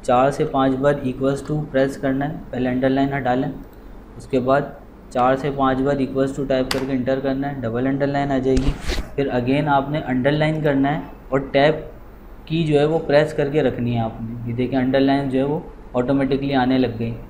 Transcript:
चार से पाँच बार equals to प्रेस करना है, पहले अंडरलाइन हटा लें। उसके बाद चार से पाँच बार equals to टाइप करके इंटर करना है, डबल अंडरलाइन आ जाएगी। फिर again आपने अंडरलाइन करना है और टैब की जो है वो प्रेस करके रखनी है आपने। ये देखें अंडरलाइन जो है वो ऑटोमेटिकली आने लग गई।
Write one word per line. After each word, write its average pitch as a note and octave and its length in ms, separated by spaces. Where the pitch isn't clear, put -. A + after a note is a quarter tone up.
चार C3 280
से - 160
पाँच C3+ 280
बार C#3 280
equals C3+ 380
to D3+ 160
प्रेस C3+ 260
करना C#3 280
है, D#3+ 120
पहले B2+ 180
अंडरलाइन C3 440
हटा B2 220
लें। C#3 160
उसके - 240
बाद C#3 340
चार B2+ 260
से C#3 140
पाँच C3 280
बार C#3 180
equals C3+ 380
to C#3 140
टाइप C3 200
करके C3+ 240
इंटर C3 260
करना C3+ 280
है, C#3 140
डबल A#2+ 260
अंडरलाइन C#3 440
आ C3+ 80
जाएगी। C3 320
फिर C#3 160
again C3 380
आपने C#3+ 340
अंडरलाइन D3+ 600
करना C#3 260
है E3 140
और C3+ 180
टैब D3 340
की E3 160
जो D3+ 160
है D3 80
वो D#3+ 140
प्रेस D3+ 320
करके D3 280
रखनी A#2+ 320
है A#2 80
आपने। A2+ 460
ये A#2 80
देखें B2+ 220
अंडरलाइन C3+ 520
जो C3 100
है C3+ 60
वो D3+ 160
ऑटोमेटिकली C#3 600
आने B2+ 220
लग A2+ 200
गई। A#2 140